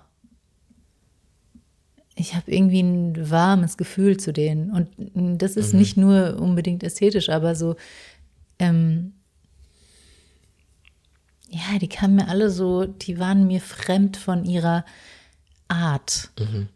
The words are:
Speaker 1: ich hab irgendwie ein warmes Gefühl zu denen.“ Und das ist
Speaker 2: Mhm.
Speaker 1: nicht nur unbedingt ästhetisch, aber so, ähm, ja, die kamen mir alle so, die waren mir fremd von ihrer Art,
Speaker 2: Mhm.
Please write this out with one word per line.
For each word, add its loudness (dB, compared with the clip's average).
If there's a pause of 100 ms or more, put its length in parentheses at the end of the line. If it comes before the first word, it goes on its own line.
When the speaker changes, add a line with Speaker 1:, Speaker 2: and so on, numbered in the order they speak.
(2250)
Speaker 1:
ich -8
hab -6
irgendwie 2
ein 0
warmes 2
Gefühl 0
zu -6
denen.“ -2
Und -4
das -2
ist 0
Speaker 2:
Mhm. 6
Speaker 1:
nicht 2
nur 4
unbedingt 0
ästhetisch, 0
aber 0
so, -2 (880)
ähm, 0 (2250)
ja, -6
die -4
kamen 2
mir 2
alle 0
so, -2
die -12
waren 2
mir 0
fremd -2
von -4
ihrer 0 (840)
Art, -4
Speaker 2:
Mhm. -6